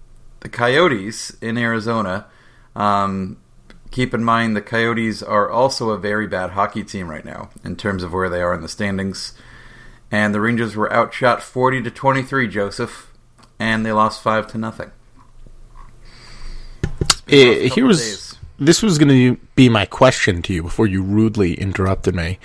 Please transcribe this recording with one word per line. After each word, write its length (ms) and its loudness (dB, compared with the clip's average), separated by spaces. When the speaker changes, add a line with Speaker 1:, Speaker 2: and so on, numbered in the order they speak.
Speaker 1:
the 80 -12
Coyotes 840 0
in 160 -6
Arizona. 720 -4
Um, 600 -2
keep 220 -2
in 100 -2
mind 320 0
the 60 -2
Coyotes 640 -2
are 260 0
also 400 0
a 80 -2
very 300 -2
bad 240 -4
hockey 320 -2
team 260 -10
right 160 -12
now 240 -14
in 120 -10
terms 280 -4
of 100 -8
where 160 -2
they 120 -4
are 120 0
in 80 -6
the 80 -12
standings. 640 -6
And 220 0
the 60 -2
Rangers 360 -2
were 160 -2
outshot 520 0
forty 380 -2
to 100 -8
twenty-three, 560 -2
Joseph, 640 -6
and 260 -2
they 60 -2
lost 300 2
five 260 0
to 100 -12
nothing. 340 -8
It's 200 0
been 140 4
a 140 10
rough 80 4
Speaker 2:
Eh, 60 0
Speaker 1:
couple 120 0
Speaker 2:
here 100 4
was, 140 6
Speaker 1:
days. 360 -8
Speaker 2:
this 240 4
was 160 4
gonna 380 6
be 120 8
my 180 4
question 580 2
to 100 -4
you 100 -2
before 240 0
you 160 0
rudely 520 2
interrupted 600 0
me. 300 -4